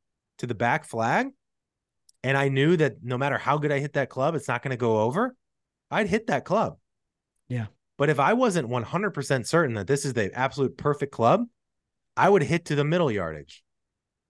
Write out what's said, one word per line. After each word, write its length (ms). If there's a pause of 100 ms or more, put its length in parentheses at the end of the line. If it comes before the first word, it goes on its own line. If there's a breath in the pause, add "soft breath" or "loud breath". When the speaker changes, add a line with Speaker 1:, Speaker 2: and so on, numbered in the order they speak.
(380)
Speaker 1:
to 100
the 80
back 300
flag, 440 (920)
and 140
I 120
knew 280
that 260
no 140
matter 200
how 200
good 140
I 80
hit 140
that 160
club, 260
it's 120
not 140
gonna 160
go 240
over, 340 (540)
I'd 180
hit 200
that 180
club. 320 (720)
Speaker 2:
Yeah. 200 (300)
Speaker 1:
But 120
if 100
I 140
wasn't 360
one 140
hundred 280
percent 360
certain 280
that 120
this 180
is 80
the 200
absolute 440
perfect 340
club, 360 (680)
I 120
would 140
hit 220
to 100
the 80
middle 280
yardage. 520 (680)